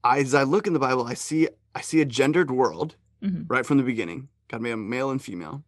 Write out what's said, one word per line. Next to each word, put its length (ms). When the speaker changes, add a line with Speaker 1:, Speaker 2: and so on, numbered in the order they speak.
Speaker 1:
I, 160
as 160
I 80
look 240
in 60
the 60
Bible, 260
I 100
see, 340
I 80
see 200
a 40
gendered 460
world 440
Speaker 2:
Mm-hmm. 240
Speaker 1:
right 180
from 120
the 60
beginning. 440
God 120
made 100
a 60
male 320
and 100
female. 480